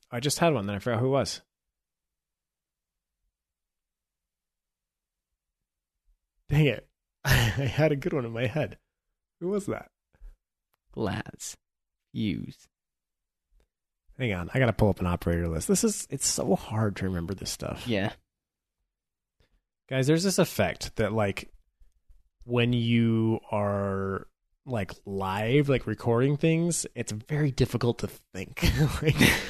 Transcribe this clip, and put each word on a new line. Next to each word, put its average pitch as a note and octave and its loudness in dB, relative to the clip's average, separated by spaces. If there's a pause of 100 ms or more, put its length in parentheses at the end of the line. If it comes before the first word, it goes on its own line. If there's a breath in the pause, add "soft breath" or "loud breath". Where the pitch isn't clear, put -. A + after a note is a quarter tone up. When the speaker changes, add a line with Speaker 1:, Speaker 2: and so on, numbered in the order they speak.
(100)
Speaker 1:
I A#2+ -6
just C#3 -2
had E3+ 4
one, G#2 -2
then G2+ -4
I - -6
forgot A#2 -2
who B2+ 2
it C3 0
was. C3+ -2 (4000)
Dang D3 4
it. A#2 0 (180)
<laughs> - -20
I C3+ 0
had C3 2
a C#3+ 2
good D#3 -4
one C#3+ -2
in A#2 -8
my A#2+ -2
head. B2 -4 (600)
Who E3+ -6
was G3 -4
that? - -8 (1040)
Speaker 2:
Glaz. - -8 (560)
Fuse. G2+ -6 (1500)
Speaker 1:
Hang A#2+ -2
on, F2 -6
I C3 0
gotta A#2+ 4
pull G#2+ 4
up F#2 -2
an F2+ 0
operator F2 0
list. D#2+ -2
This G3 2
is, G#3+ -2
it's C#3 -4
so - 0
hard A2 -2
to F#2+ -4
remember F2+ -4
this F2 -8
stuff. - -8
Speaker 2:
Yeah. G#2 -2 (1800)
Speaker 1:
Guys, C3 0
there's D#3+ 4
this F#3+ 2
effect - 0
that, G#2 0
like, G#2 -2 (920)
when A#2+ 2
you A#2 4 (100)
are, G2 -2 (400)
like, A2+ -4 (140)
live, G#2 0
like, B2 0
recording A#2+ 2
things, D#3+ 0
it's A#2+ -6
very C#3+ -2
difficult A#2+ 0
to G2 -4 (260)
think. - -8
<laughs> C3 2
Like, D3+ 4 (340 loud breath)